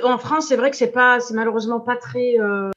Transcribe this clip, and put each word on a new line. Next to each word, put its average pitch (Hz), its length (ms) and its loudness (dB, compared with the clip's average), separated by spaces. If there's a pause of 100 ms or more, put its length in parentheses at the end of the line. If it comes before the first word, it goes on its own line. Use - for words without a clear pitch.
en 247 120 4
France, 311 320 -2
c'est 269 80 2
vrai 262 140 2
que 269 60 -6
c'est 233 160 0
pas, 247 280 4
c'est 233 140 -8
malheureusement 226 460 -2
pas 240 160 -4
très, 247 420 0
euh, 202 380 -2